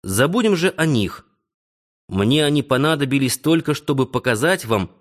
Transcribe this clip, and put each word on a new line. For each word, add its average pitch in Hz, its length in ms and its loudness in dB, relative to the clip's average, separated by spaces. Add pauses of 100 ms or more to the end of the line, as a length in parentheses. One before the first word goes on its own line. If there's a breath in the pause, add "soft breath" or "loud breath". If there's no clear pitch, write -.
Забудем 170 520 0
же 175 220 0
о 160 100 0
них. 110 400 -2 (800)
Мне 117 360 2
они 147 180 0
понадобились 135 760 0
только, 160 360 0
чтобы 135 320 -2
показать 127 580 0
вам 104 360 -2